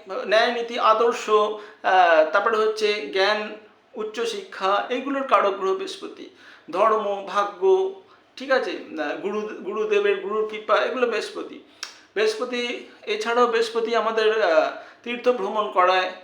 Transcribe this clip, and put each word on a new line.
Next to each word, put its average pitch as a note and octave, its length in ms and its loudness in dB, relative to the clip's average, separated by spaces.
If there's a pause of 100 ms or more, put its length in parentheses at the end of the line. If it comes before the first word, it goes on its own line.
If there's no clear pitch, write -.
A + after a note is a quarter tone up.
(260)
ন্যায় A3+ 260 4
নীতি, A#3 280 -6
আদর্শ, A3+ 500 2
আহ, F#3 1000 4
তারপরে G#3+ 260 2
হচ্ছে G#3+ 500 0
জ্ঞান, G#3 480 0 (380)
উচ্চশিক্ষা, G3+ 960 -4
এইগুলোর C4+ 340 -4
কারক G3 300 2
গ্রহ F#3+ 200 -2
বৃহস্পতি। - 560 -10 (420)
ধর্ম, G3+ 540 0
ভাগ্য, F#3+ 680 0 (420)
ঠিক C4+ 160 -8
আছে, A#3 200 2
আহ, D#3 460 -8
গুরু, G#3 240 -4
গুরুদেবের, G#3 800 -2
গুরুর G#3+ 300 -4
কৃপা, G#3+ 260 -2
এগুলো A#3+ 320 0
বৃহস্পতি। - 520 -6 (560)
বৃহস্পতি A#3+ 760 -4 (140)
এছাড়াও A#3 440 0
বৃহস্পতি A3+ 480 0
আমাদের, A3 480 2
আহ, D#3 320 2 (280)
তীর্থ A#3+ 260 -2
ভ্রমণ G#3 420 -2
করায় F#3 400 4 (120)